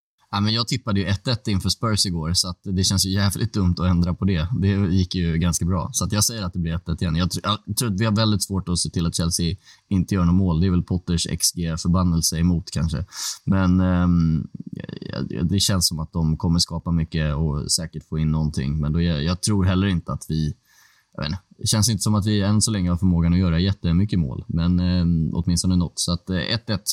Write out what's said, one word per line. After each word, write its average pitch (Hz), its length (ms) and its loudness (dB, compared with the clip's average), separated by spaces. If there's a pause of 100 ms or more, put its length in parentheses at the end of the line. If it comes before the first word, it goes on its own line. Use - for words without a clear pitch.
(300)
Ja, 101 100 0
men 107 140 2
jag 113 140 -2
tippade 107 320 0
ju 87 60 0
ett 95 220 -2
ett 117 200 -2
inför 98 200 0
Spurs 110 380 0
igår, 85 260 -2
så 92 160 2
att 87 140 -10
det 95 220 0
känns 95 220 0
ju 95 40 -2
jävligt 101 420 0
dumt 90 260 2
att 85 80 0
ändra 87 280 2
på - 100 -4
det. 85 240 0 (120)
Det 98 80 2
gick 95 460 2
ju 85 220 0
ganska 85 300 0
bra. 90 260 -2
Så - 120 -4
att - 80 -4
jag 104 120 2
säger 113 180 -2
att 90 100 -4
det - 60 -6
blir 82 160 -2
ett 87 140 -6
ett 82 140 -4
igen. 82 140 0
Jag 87 120 2
tr-, - 380 -4
jag 104 100 -6
tror 117 180 -2
att 92 60 -2
vi 117 40 2
har 110 80 2
väldigt 107 300 2
svårt 92 260 -4
att 87 100 0
se 78 120 -2
till 85 160 -2
att 82 80 -2
Chelsea 82 420 -2 (320)
inte 95 260 0
gör 90 100 2
något 85 100 6
mål. 90 260 2
Det 95 60 4
är 95 40 2
väl 90 120 2
Potters 87 440 -2
X - 280 -2
G-förbannelse 85 840 0
emot 85 320 0
kanske. 76 340 -2 (400)
Men, 92 360 2
ehm, 87 680 2 (520)
ja, - 280 -8
ja, 65 140 -4
det 92 180 2
känns 92 280 2
som 78 100 -6
att 80 140 -8
de 80 240 0
kommer 85 220 2
skapa 85 320 -4
mycket 78 440 0
och 73 380 -2
säkert 80 360 -6
få 80 100 -6
in 78 140 2
någonting. 76 480 -2
Men 73 120 -2
då, 85 100 0
jag, 80 220 0
jag 87 180 -2
tror 101 220 0
heller 95 220 2
inte 90 260 -2
att 69 160 -8
vi, 78 260 -2 (580)
jag - 100 -10
vet 76 80 -4
inte, 92 100 -6 (180)
det - 80 -6
känns 110 220 2
inte 104 140 -2
som 107 120 0
att 104 120 0
vi 104 160 2
än 104 200 2
så - 80 0
länge 92 200 0
har 87 60 2
förmågan 85 360 2
att 87 60 4
göra 85 220 2
jättemycket 95 580 0
mål. 71 300 -4
Men, 87 320 2
ehm, 87 520 2
åtminstone 90 440 0
något. 87 220 0
Så - 140 -4
att, - 180 -6
eh, 90 240 -2
ett 113 160 -6
ett. 98 220 -4